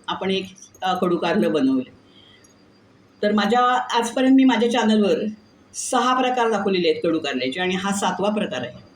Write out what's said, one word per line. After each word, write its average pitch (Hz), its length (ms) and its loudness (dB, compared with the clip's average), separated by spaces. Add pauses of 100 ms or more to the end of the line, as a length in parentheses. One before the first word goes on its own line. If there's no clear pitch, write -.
आपण 185 240 -4
एक, 190 220 -4 (280)
अ, 185 120 0
कडू 180 240 0
कारलं 170 360 0
बनवलं. 135 380 0 (1300)
तर 208 100 0
माझ्या, 208 320 2 (320)
आजपर्यंत 254 400 2
मी 262 80 6
माझ्या 233 280 4
चॅनलवर 214 540 2 (480)
सहा - 480 0
प्रकार 247 300 0
दाखवलेले 196 380 0
आहेत 156 140 -2
कडू 160 160 0
कारल्याचे 131 420 -4
आणि 185 140 -2
हा 190 180 -4
सातवा 196 360 -2
प्रकार 185 320 -4
आहे 120 180 -12 (160)